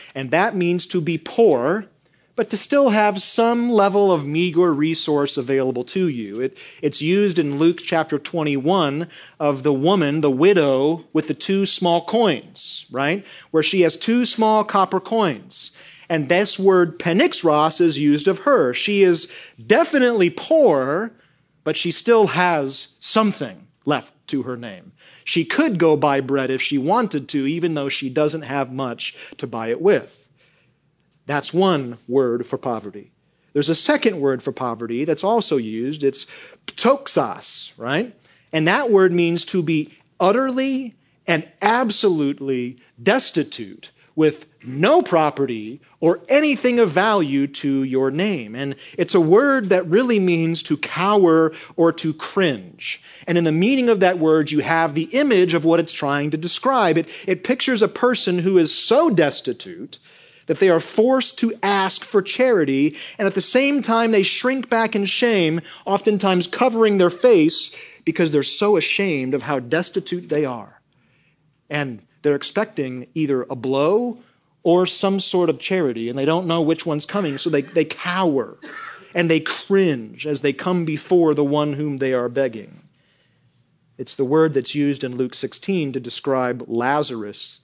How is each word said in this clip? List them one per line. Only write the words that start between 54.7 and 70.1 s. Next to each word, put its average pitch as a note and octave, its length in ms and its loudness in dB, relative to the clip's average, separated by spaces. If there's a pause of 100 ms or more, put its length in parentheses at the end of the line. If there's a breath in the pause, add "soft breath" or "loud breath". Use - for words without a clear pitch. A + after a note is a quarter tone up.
the D#3+ 160 -4
image A3 420 2
of D#3+ 120 0
what E3 140 4
it's E3 140 -4
trying C#3+ 380 -2
to D#3 60 -4
describe. F3 600 0
It, F3 100 -2 (200 loud breath)
it F#3 160 -4
pictures B3+ 400 0
a G3+ 40 2
person G3+ 520 0
who F#3 180 2
is D#3+ 160 2
so D4 380 2
destitute C3 880 -4 (480 soft breath)
that D#3 120 -4
they G3 100 4
are E3 100 4
forced B3 580 0
to A3+ 240 -2
ask G3 420 -2
for G3 200 0
charity, D3+ 760 0 (220 loud breath)
and G3 80 0
at F#3+ 80 -2
the G3 60 -2
same C#4 420 0
time A3+ 280 2
they G#3 120 4
shrink B3+ 440 -2
back A3+ 280 0
in G3+ 100 0
shame, F#3 560 0 (240 loud breath)
oftentimes G3 640 0
covering A3+ 500 2
their F3+ 140 4
face F3+ 640 2 (280 loud breath)
because E3 280 0
they're D3 100 2
so G3+ 360 0
ashamed D3 580 -2
of C3 80 -4
how C#3 160 -2
destitute F3 720 -4